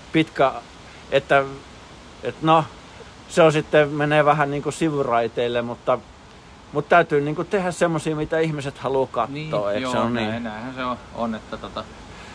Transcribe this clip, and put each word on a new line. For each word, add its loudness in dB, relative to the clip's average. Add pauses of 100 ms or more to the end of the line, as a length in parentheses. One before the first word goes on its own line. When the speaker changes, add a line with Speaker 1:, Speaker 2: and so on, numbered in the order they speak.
(120)
Speaker 1:
pitkä, 2 (600)
että, 4 (800)
et -6
no, 4 (640)
se 4
on 8
sitten, 4
menee 2
vähän 2
niinku -4
sivuraiteille, 0
mutta, -2 (760)
mut -4
täytyy 4
niinku -4
tehdä -2
semmosia, 0
mitä -2
ihmiset -4
haluaa -2
kattoo, -2
Speaker 2:
Niin, -8 (220)
Speaker 1:
eikö -2
Speaker 2:
joo, -4
Speaker 1:
se -2
ole 0
Speaker 2:
näin, -2
Speaker 1:
niin? -6
Speaker 2:
näinhän -10
se -8
on, -4 (180)
on, -4
että -12
tota, -12 (520)